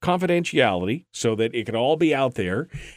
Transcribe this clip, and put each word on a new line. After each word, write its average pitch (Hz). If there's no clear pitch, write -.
confidentiality 165
so 113
that 113
it 110
can 110
all 135
be 156
out 135
there, 101